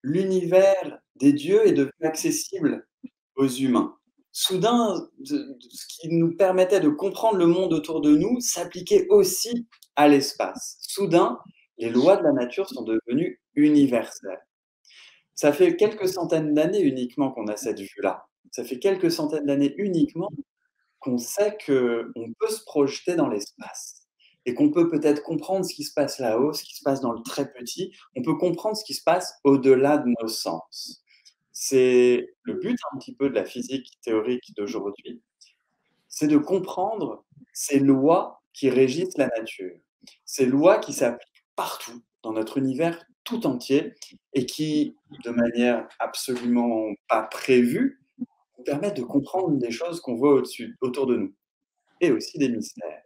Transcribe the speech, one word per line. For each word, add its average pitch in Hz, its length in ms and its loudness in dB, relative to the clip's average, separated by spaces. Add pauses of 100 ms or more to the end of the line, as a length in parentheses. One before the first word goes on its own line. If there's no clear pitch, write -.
l'univers 185 960 2 (160)
des 143 160 6
dieux 185 340 4
est 180 60 8
devenu 139 300 2
accessible 165 840 -2 (520)
aux 135 100 2
humains. 123 480 0 (380)
Soudain, 196 760 0 (120)
de, 135 180 -6
de, 127 200 -10 (140)
ce - 160 -18
qui 165 220 -14
nous 165 260 2
permettait 185 460 2
de 151 80 4
comprendre 190 480 0
le 170 100 4
monde 175 260 2
autour 156 280 -4
de 147 140 6
nous 220 260 2
s'appliquait 175 680 0
aussi 214 580 2 (280)
à 147 120 6
l'espace. 135 760 2
Soudain, 190 580 0 (380)
les 117 120 -6
lois 143 280 6
de - 60 -2
la 147 100 4
nature 127 360 -4
sont 127 140 -10
devenues 120 580 -4 (140)
universelles. 131 920 2 (880)
Ça 147 200 4
fait 170 240 4
quelques 208 320 2
centaines 156 440 -2
d'années 175 280 2
uniquement 131 500 -2
qu'on 107 160 -8
a 107 80 -4
cette 101 240 -6
vue-là. 98 460 -6 (260)
Ça - 140 -8
fait 127 120 -8
quelques 190 320 0
centaines 151 360 -4
d'années 139 320 2
uniquement 180 520 -2 (680)
qu'on 123 180 -4
sait 202 480 -2
qu'on 120 720 -2
peut 440 120 -2
se 427 160 -6
projeter 143 500 -2
dans 143 140 0
l'espace - 720 -12 (420)
et 123 80 -4
qu'on 147 180 2
peut 170 180 2
peut-être 147 340 0
comprendre 175 420 -4
ce - 80 -10
qui 143 100 -12
se - 100 -12
passe 143 260 -2
là-haut, 123 340 0
ce - 100 -10
qui - 120 -20
se - 80 -18
passe 135 180 -2
dans 120 120 -4
le 113 100 -10
très 139 280 -6
petit. 139 400 -10 (240)
On 127 60 -8
peut 147 140 -2
comprendre 180 400 -4
ce - 80 -12
qui - 100 -12
se - 100 -12
passe 175 300 0 (100)
au-delà 135 540 4
de 123 120 -2 (120)
nos 113 60 -6
sens. - 760 -10 (600)
C'est 123 760 4
le - 140 -8
but 240 240 -4 (120)
un - 60 -12
petit - 160 -16
peu 139 160 -2
de 120 60 -6
la 98 100 0
physique 127 420 -10 (140)
théorique 117 560 -4
d'aujourd'hui, 104 640 -10 (880)
c'est - 180 -4
de 147 120 4
comprendre 185 840 -4 (300)
ces - 240 -2
lois 139 640 2 (100)
qui 135 200 0
régissent 135 480 2
la 131 80 2 (100)
nature, 92 400 -12 (480)
ces 131 220 0
lois 147 320 4
qui - 120 -8
s'appliquent - 540 -4 (100)
partout - 460 -10 (220)
dans 110 100 -8
notre 110 240 -4
univers 135 480 -2 (180)
tout 240 220 -6
entier 135 480 0 (400)
et 127 140 -2
qui, 151 480 -2 (280)
de 117 60 -8
manière 120 580 0 (120)
absolument 120 880 -2 (200)
pas 110 140 0
prévue, 131 800 0 (560)
nous 127 60 -20
permettent 156 340 -4
de 123 60 -6
comprendre 143 560 -2
des 120 100 -2
choses 165 320 -8
qu'on 123 140 -6
voit 139 180 4
au-dessus, 123 480 -2
autour 131 240 -2
de 123 100 2
nous, 98 200 -6 (640)
et 175 120 2
aussi 120 280 -4
des 135 100 2
mystères. 92 560 -10